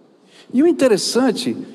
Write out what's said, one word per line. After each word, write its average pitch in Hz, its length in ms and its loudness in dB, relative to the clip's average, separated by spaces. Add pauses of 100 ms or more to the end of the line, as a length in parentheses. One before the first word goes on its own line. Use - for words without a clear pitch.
(520)
E 247 100 2
o 320 40 4
interessante 240 920 0 (180)